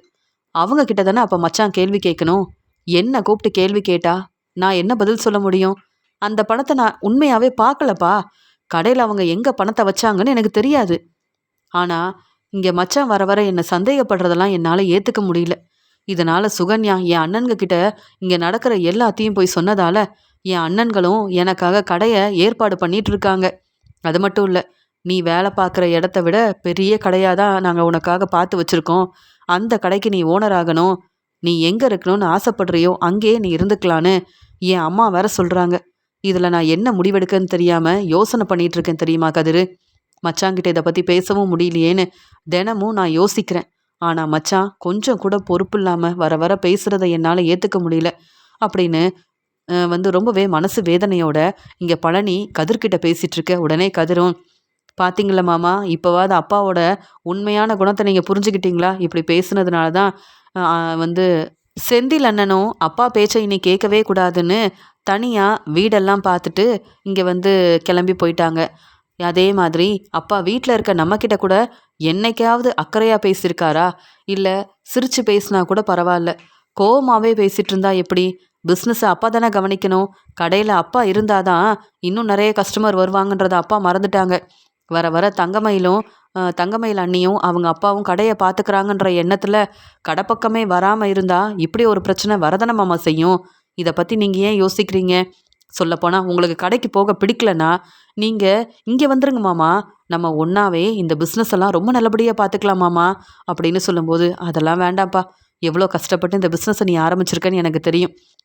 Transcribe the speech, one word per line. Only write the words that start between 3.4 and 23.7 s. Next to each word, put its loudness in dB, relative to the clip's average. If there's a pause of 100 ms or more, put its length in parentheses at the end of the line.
கேள்வி 0
கேட்டா -2 (240)
நான் 0
என்ன 0
பதில் 0
சொல்ல 0
முடியும்? 0 (420)
அந்த -2
பணத்தை -2
நான் 0
உண்மையாவே 2 (120)
பார்க்கலப்பா. 0 (540)
கடையில 2
அவங்க 0
எங்க 0
பணத்தை 0
வச்சாங்கன்னு 0
எனக்கு 2
தெரியாது. 0 (580)
ஆனா -4 (280)
இங்க -2
மச்சான் 0
வர 2
வர 2
என்னை 0
சந்தேகப்படுறதெல்லாம் 0
என்னால 0
ஏத்துக்க 0
முடியல. -2 (600)
இதனால 0 (100)
சுகன்யா 0
என் 2
அண்ணனுங்க -2
கிட்ட -2 (200)
இங்க 0
நடக்கிற 0
எல்லாத்தையும் 0
போய் 0
சொன்னதால 0 (360)
என் -4
அண்ணன்களும் 0
எனக்காக 0
கடைய 2
ஏற்பாடு 0
பண்ணிட்டு -2
இருக்காங்க. -2 (400)